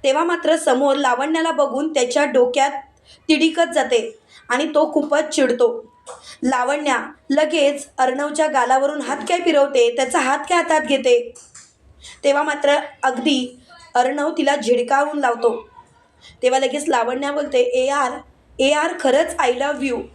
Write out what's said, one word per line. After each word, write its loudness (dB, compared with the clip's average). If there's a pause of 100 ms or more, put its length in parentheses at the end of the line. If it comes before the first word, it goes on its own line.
तेव्हा 0
मात्र 0
समोर 2
लावण्याला -2
बघून -2
त्याच्या 0
डोक्यात 2 (580)
तिडीकत 2
जाते 0 (300)
आणि 0
तो 0
खूपच 0
चिडतो. 0 (500)
लावण्या 0 (320)
लगेच 0 (100)
अर्णवच्या 0
गालावरून 0
हात -6 (120)
काय 0
फिरवते, 2
त्याचा -2
हात 0
काय 0
हातात 0
घेते. 2 (880)
तेव्हा 2
मात्र 0 (260)
अगदी -2 (360)
अर्णव 0
तिला 2
झिडकावून 0
लावतो. -2 (720)
तेव्हा 2
लगेच -2
लावण्या -2
बोलते, -2
"ए 0
आर, 0 (480)
ए 2
आर, 0
खरंच 0
I 2
love -2
you. -4 (140)